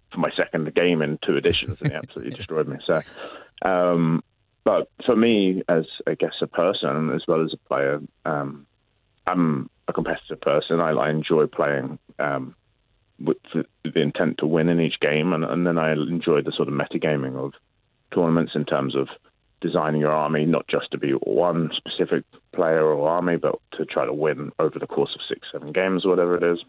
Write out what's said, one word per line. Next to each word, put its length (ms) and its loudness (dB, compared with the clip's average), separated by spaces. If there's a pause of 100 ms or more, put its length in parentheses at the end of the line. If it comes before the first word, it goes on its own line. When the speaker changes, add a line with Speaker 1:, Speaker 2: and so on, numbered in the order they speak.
(100)
Speaker 1:
for 100 -6
my 140 0
second 400 -2
game 280 4
in 240 -2
two 100 2
editions, 460 -2
and 80 0
he 60 -8
absolutely 380 -10
Speaker 2:
<laughs> 20 -14
Speaker 1:
destroyed 320 -4
me. 80 -8 (100)
So, 160 0 (600)
um, 600 2 (420)
but 260 2 (140)
for 120 4
me, 520 4
as, 160 2 (220)
I 80 0
guess, 260 -2
a 60 -2
person 640 0
as 180 -2
well 160 4
as 80 -4
a 160 -14
player, 320 0 (240)
um, 420 -6 (600)
I'm 420 0 (200)
a 40 -6
competitive 480 -4
person. 400 2
I, 120 2
I 180 0
enjoy 360 2
playing, 520 -2 (200)
um, 360 -4 (640)
with 180 0 (160)
the, 140 -2 (180)
the 160 0
intent 380 0
to 80 -2
win 240 2
in 100 4
each 200 0
game, 340 2
and, 100 0
and 220 0
then 100 2
I 160 2
enjoy 500 0
the 100 -4
sort 160 -2
of 60 -4
metagaming 640 -2
of 160 -6 (640)
tournaments 400 2
in 100 0
terms 320 -2
of 120 -2 (520)
designing 400 0
your 120 2
army, 340 0
not 220 2
just 240 -2
to 60 -6
be 140 -2
one 640 0
specific 480 -2 (300)
player 300 2
or 240 2
army, 280 2
but 200 0 (160)
to 120 -4
try 220 -2
to 60 -4
win 460 -2
over 200 0
the 80 -6
course 280 0
of 140 -14
six, 240 -8
seven 200 -10
games, 320 0
or 60 4
whatever 260 4
it 60 2
is. 260 2